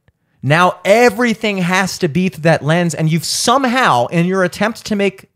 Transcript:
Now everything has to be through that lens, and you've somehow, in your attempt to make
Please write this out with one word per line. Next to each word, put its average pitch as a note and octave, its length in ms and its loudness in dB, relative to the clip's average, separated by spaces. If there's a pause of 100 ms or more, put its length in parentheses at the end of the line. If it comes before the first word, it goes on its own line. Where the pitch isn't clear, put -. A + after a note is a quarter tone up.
(440)
Now E3+ 400 2
everything A3 760 2
has F#3 400 -2
to F3 100 0
be F3+ 180 0
through E3+ 140 -8
that D#3+ 200 2
lens, E3 320 0
and D#3+ 160 -2
you've D#3+ 140 0
somehow, A#3 840 0
in E3+ 180 0
your F#3 180 0
attempt G#3 440 -4
to G#3 100 -2
make G3 380 -4